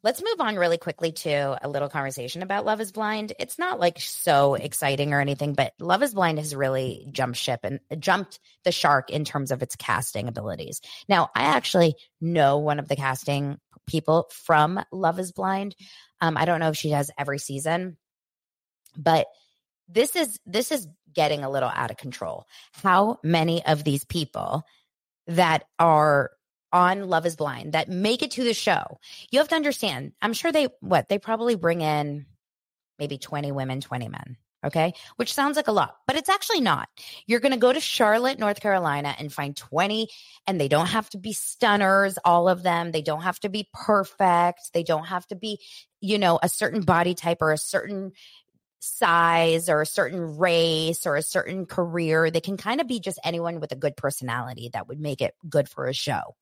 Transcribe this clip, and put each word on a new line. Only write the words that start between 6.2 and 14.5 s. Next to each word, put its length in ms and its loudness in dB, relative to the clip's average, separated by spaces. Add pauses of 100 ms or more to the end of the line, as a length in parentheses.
has 160 -8
really 580 -2
jumped 240 -4
ship 260 -4
and 180 -6 (180)
jumped 420 -2 (240)
the 80 2
shark 380 2
in 160 -2
terms 240 -4
of 120 -2
its 140 -8
casting 500 -4
abilities. 540 -8 (260)
Now, 280 4
I 80 0
actually 540 4 (220)
know 400 4
one 200 0
of 100 -8
the 80 -2
casting 640 -4 (280)
people 460 0
from 580 2